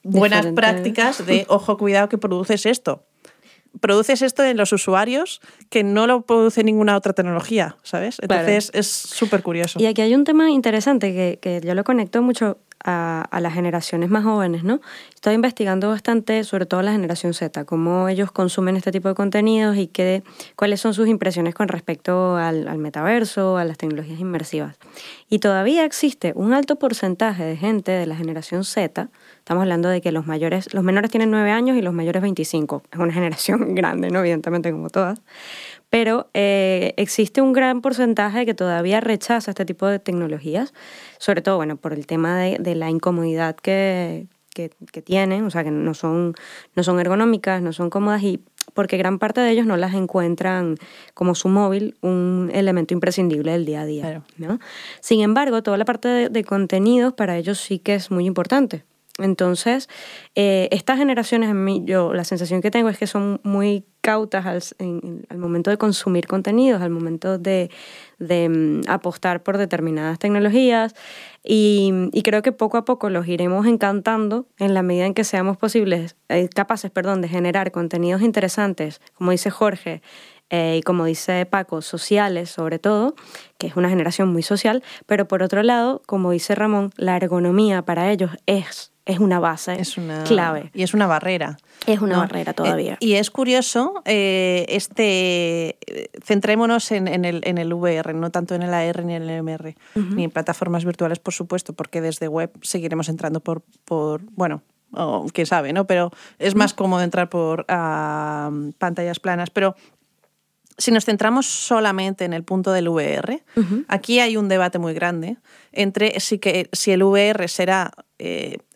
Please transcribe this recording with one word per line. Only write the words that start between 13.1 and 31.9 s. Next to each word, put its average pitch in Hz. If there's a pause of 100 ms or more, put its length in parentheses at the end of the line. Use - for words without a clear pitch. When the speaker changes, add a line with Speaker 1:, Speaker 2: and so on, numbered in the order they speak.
Speaker 2:
a 180
las 170
generaciones 175
más 214
jóvenes, 185
¿no? 240 (320)
Estoy 214
investigando 208
bastante, 220
sobre 190
todo 185
la 202
generación 175
Z, 151
cómo 175
ellos 190
consumen 185
este 190
tipo 190
de 190
contenidos 208
y 185
qué, 185 (320)
cuáles 202
son 220
sus 220
impresiones 175
con -
respecto 180
al, 165
al 156
metaverso, 185
a 170
las 160
tecnologías 156
inmersivas. 160 (520)
Y 214
todavía 208
existe 277
un 214
alto 285
porcentaje 202
de 160
gente 196
de 180
la 160
generación 165
Z, 196 (280)
estamos 175
hablando 175
de 180
que 175
los 160
mayores, 165
los 196
menores 202
tienen 226
nueve 214
años 254
y 226
los 180